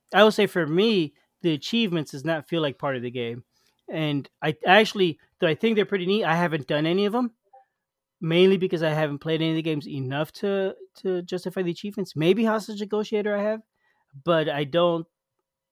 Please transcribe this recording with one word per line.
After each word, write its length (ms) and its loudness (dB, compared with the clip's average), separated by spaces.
I 100 8
will 80 6
say 140 2
for 200 0
me, 480 2
the 100 2
achievements 600 -2
does 120 -12
not 240 -4
feel 140 -2
like 160 -4
part 180 -4
of 60 -6
the 80 -6
game. 340 -6
And 400 -2
I 220 -2
actually, 540 4
though 100 0
I 60 2
think 220 0
they're 80 2
pretty 220 -4
neat, 180 0
I 120 2
haven't 320 -2
done 180 0
any 200 2
of 80 -2
'em, 180 -2
mainly 360 4
because 260 -2
I 80 2
haven't 280 -2
played 220 -2
any 100 0
of 60 -2
the 60 -4
games 260 -4
enough 460 -6
to, 400 -4
to 200 -4
justify 400 -6
the 80 -2
achievements. 440 -8
Maybe 300 2
Hostage 360 -2
Negotiator 560 -2
I 60 -2
have, 200 -2
but 240 2
I 160 -2
don't, 420 0